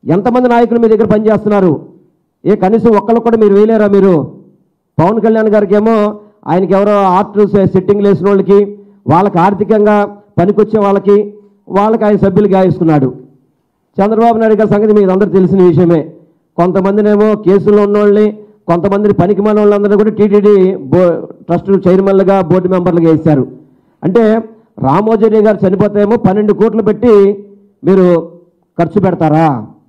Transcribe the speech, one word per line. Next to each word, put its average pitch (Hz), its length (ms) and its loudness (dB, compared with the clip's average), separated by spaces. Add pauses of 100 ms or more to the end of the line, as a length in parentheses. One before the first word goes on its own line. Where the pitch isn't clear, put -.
ఎంతమంది 233 440 0
నాయకులు 233 300 0
మీ 233 80 0
దగ్గర 220 180 2
పనిచేస్తున్నారు? 208 840 -2 (540)
ఏ 202 100 0
కనీసం 214 420 0
ఒక్కళ్ళు 202 220 0
కూడా 233 180 -2
మీరు 208 160 2
వేయలేరా? 214 340 2
మీరు 196 260 2 (880)
పవన్ 202 220 0
కళ్యాణ్ 220 280 0
గారికి 202 260 0
ఏమో 220 200 2 (520)
ఆయనకి 180 260 0
ఎవరో 202 180 0
ఆర్ట్ 202 560 0
సె-, 196 260 0
సెట్టింగ్లు 202 340 0
వేసిన 190 200 0
వాళ్ళకి, 202 500 0 (300)
వాళ్ళకి 175 320 0
ఆర్థికంగా 208 580 0 (400)
పనికొచ్చే 208 420 0
వాళ్ళకి, 202 540 0 (360)
వాళ్ళకి 220 360 -2
ఆయన 208 100 0
సభ్యులు 196 320 0
గాయస్తున్నాడు. 165 640 0 (840)
చంద్రబాబు 220 400 0
నాయుడు 220 180 0
గారి 208 140 -2
సంగతి 214 240 0
మీకు 202 180 2
అందరూ 190 180 0
తెలిసిన 190 340 0
విషయమే. 170 380 2 (560)
కొంతమందినేమో 202 800 0
కేసుల్లో 208 480 0
ఉన్నోళ్ళని, 208 440 2 (400)
కొంతమందిని 196 460 -2
పనికి 185 280 0
మాలిన 214 180 0
వాళ్ళందరినీ 202 380 0
కూడా 214 120 0
టీటీడీ 202 680 2
బో-, 170 500 -2 (220)
ట్రస్ట్ 185 400 -2
చైర్మన్లుగా, 190 540 2
బోర్డు 180 280 -2
మెంబర్లుగా 175 420 0
వేశారు. 147 360 0 (560)
అంటే 226 200 0 (560)
రామోజీ 214 500 0
గారు 208 380 0
చనిపోతే 202 340 -2
ఏమో 208 160 0
పన్నెండు 208 360 -2
కోట్లు 220 280 -2
పెట్టి 214 320 0 (680)
మీరు 185 240 2 (680)
ఖర్చు 170 240 -2
పెడతారా? 165 460 0 (420)